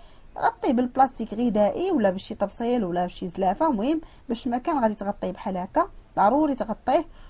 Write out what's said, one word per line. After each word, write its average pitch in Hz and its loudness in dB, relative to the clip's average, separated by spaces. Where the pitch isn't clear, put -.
غطيه - 0
بالبلاستيك 247 0
غذائي 220 2
ولا 220 4
بشي 196 -6
طبسيل 233 -2
ولا 180 0
بشي 180 -8
زلافه، 190 0
المهم 285 0
باش 240 -4
ما 240 0
كان 302 -2
غادي 220 2
تغطيه 196 -6
بحال 190 -6
هكا، 294 0
ضروري 269 4
تغطيه 262 0